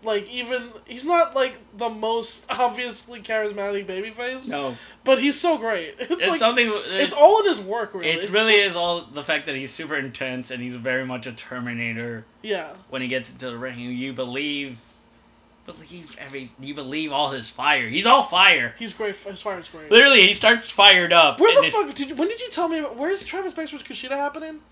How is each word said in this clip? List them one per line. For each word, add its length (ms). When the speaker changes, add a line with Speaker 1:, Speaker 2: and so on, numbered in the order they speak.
Speaker 1:
like, 260
even, 380
he's 180
not, 300
like, 240
the 100
most 600
obviously 720
charismatic 640
babyface. 600
Speaker 2:
No. 280
Speaker 1:
But 160
he's 220
so 180
great. 380
<laughs> 20
It's 140
Speaker 2:
It's 160
Speaker 1:
like, 100
Speaker 2:
something, 340
Speaker 1:
it's 400
Speaker 2:
it, 60
Speaker 1:
all 220
in 60
his 140
work, 340
really. 160
Speaker 2:
it 200
really 240
is 220
all 300
the 180
fact 220
that 100
he's 160
super 240
intense 540
and 120
he's 140
very 280
much 220
a 60
Terminator. 920
Speaker 1:
Yeah. 320
Speaker 2:
When 120
he 60
gets 220
into 200
the 80
ring, 220
you 320
believe, 680
believe 520
every, 320
you 140
believe 360
all 200
his 200
fire. 380
He's 180
all 220
fire. 500
Speaker 1:
He's 140
great. 240
His 260
fire's 260
great. 220
Speaker 2:
Literally, 360
he 80
starts 360
fired 420
up, 280
Speaker 1:
Where 160
Speaker 2:
and 80
Speaker 1:
the 40
Speaker 2:
it 40
Speaker 1:
fuck 220
did 160
you, 60
when 120
did 120
you 100
tell 180
me 100
about, 180
where's 280
Travis 300
Banks 180
with 120
Kushida 280
happening? 480